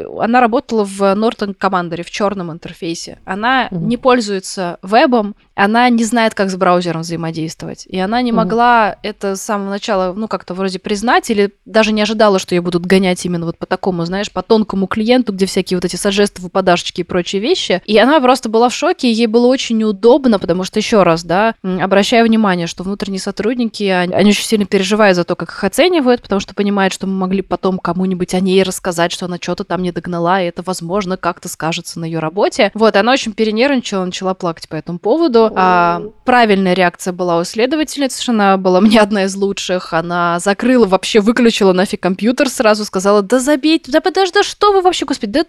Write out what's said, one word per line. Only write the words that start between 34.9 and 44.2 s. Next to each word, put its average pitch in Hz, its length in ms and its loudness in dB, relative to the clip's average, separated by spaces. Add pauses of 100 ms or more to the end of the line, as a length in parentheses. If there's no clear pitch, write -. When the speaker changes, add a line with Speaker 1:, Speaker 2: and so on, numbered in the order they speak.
Speaker 1:
поводу. 226 560 2
А, 175 480 2
Speaker 2:
О. 214 80 -12 (140)
Speaker 1:
правильная 208 480 4
реакция 180 400 0
была 180 240 0
у 170 60 0
исследовательницы, 262 840 -4
она 202 280 4
была 185 240 2
мне 220 180 6
одна 208 260 2
из 190 100 -4
лучших. 196 580 -4
Она 170 460 -2
закрыла, 226 460 2
вообще 190 360 2
выключила 220 520 2
нафиг 185 280 0
компьютер, 226 480 0
сразу 214 360 0
сказала: 202 360 2
«Да 220 180 0
забейте, 294 520 0
да 311 100 2
подожди, 370 340 0